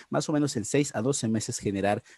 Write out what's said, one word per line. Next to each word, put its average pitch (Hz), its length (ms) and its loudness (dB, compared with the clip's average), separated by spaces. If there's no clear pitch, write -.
más 147 180 0
o 165 40 0
menos 147 220 0
en 104 100 -2
seis 143 280 0
a 110 80 -2
doce 123 260 0
meses 110 300 -2
generar 101 460 0